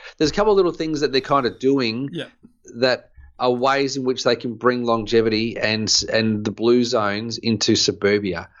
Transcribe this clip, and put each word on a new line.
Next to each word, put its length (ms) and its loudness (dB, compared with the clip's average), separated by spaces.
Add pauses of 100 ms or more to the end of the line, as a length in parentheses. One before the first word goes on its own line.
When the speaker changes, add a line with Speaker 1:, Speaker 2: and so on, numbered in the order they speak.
(180)
Speaker 1:
there's 120 2
a 40 -6
couple 200 2
of 40 4
little 140 2
things 300 -4
that 100 0
they're 100 0
kinda 280 0
doing 600 0
Speaker 2:
Yeah. 160 -10 (500)
Speaker 1:
that 320 0 (300)
are 120 2
ways 460 0
in 60 -6
which 200 -2
they 120 2
can 200 -8
bring 300 0
longevity 720 0
and 320 -2
s-, 140 0
and 420 0
the 60 -2
blue 320 2
zones 560 -2
into 360 0
suburbia. 760 -2 (100)